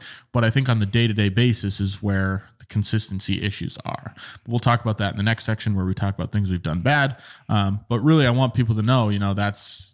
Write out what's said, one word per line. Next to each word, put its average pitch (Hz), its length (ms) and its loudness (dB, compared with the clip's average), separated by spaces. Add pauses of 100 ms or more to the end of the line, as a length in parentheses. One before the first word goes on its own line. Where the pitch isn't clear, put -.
(320)
But 120 140 2
I 110 40 4
think 131 200 2
on 117 100 2
the 104 60 2
day-to-day 107 440 2
basis 107 500 2
is 98 220 -2
where 95 420 0 (140)
the - 80 -20
consistency - 760 -4
issues - 440 -6
are. - 300 -10 (320)
We'll 117 120 -2
talk 120 220 2
about 107 180 -2
that 101 120 -2
in - 60 -8
the 101 60 -2
next 113 200 0
section 107 320 -2
where 92 100 0
we 92 80 0
talk 98 220 -2
about - 160 -8
things 101 180 0
we've 87 140 -2
done 80 180 -2
bad. 139 360 2 (320)
Um, 101 380 0
but 120 120 0
really, 151 260 4
I 120 60 4
want 127 240 2
people 117 200 2
to 110 60 0
know, 117 280 2
you 101 100 0
know, 98 160 0
that's - 580 -6